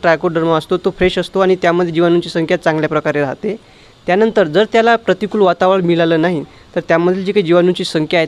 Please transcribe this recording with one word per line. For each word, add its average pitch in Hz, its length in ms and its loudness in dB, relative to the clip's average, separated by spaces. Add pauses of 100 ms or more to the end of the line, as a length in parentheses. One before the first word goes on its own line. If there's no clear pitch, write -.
ट्रायकोडर्मा 165 540 0
असतो 156 200 -2
तो 185 140 -4
फ्रेश 180 280 -2
असतो 180 220 -4
आणि 185 220 2
त्यामध्ये 175 300 0
जीवाणूंची 170 360 0
संख्या 165 340 -2
चांगल्या 156 260 0
प्रकारे 151 320 -2
राहते. 190 600 -8 (260)
त्यानंतर 202 380 2
जर 165 280 2
त्याला 233 240 2
प्रतिकूल 214 440 -2
वातावरण 185 400 2
मिळालं 165 420 0
नाही 165 220 -2 (320)
तर 175 40 -2
त्यामधील 180 440 0
जी 196 80 -4
काही 196 140 0
जीवाणूंची 175 380 2
संख्या 165 360 -2
आहे 160 80 0